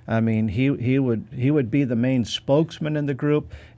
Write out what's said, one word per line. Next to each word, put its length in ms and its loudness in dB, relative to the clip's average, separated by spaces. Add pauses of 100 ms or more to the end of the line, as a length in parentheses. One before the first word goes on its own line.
I 100 0
mean, 300 2
he, 300 0
he 200 0
would, 340 0
he 200 0
would 180 0
be 140 2
the 100 -2
main 300 2
spokesman 720 -2
in 100 -2
the 80 -2
group. 380 0 (240)